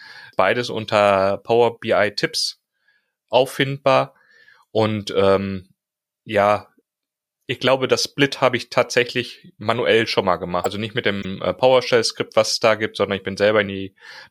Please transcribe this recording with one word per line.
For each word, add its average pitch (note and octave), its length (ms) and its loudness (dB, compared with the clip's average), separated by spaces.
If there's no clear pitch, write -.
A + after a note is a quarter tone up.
beides A#2+ 320 0
unter G2+ 640 2
Power A#2 440 0
B A2 120 -2
I G2+ 220 2
Tipps - 480 -6
auffindbar C3+ 840 0
und, G#2+ 440 -2
ähm, G2 540 0
ja, G#2 440 0
ich B2 100 -8
glaube, B2+ 280 0
das A#2 160 2
Split - 380 -2
habe B2 160 2
ich - 100 -8
tatsächlich - 880 -2
manuell A2+ 500 0
schon G#2 200 -2
mal F2 100 2
gemacht. F2 300 -4
Also G2 100 -4
nicht G#2+ 180 -8
mit A#2+ 120 -4
dem, G2 340 -6
äh, - 140 -2
PowerShell-Skript, B2 840 0
was A2 160 2
es - 80 -6
da A2 140 4
gibt, G#2+ 240 -6
sondern G2 180 -2
ich F#2+ 60 -8
bin F#2+ 160 -8
selber G#2 240 4
in G2 60 -2
die F#2+ 260 -10